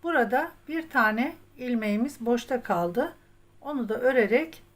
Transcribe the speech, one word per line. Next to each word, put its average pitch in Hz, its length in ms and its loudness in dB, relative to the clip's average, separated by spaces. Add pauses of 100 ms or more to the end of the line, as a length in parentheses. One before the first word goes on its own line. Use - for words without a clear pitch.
Burada 285 500 0 (160)
bir 320 220 -6
tane 233 460 0 (200)
ilmeğimiz 233 640 -2
boşta 240 420 -2
kaldı. 180 540 -2 (440)
Onu 269 280 -6
da 220 120 -2
örerek 254 600 2 (140)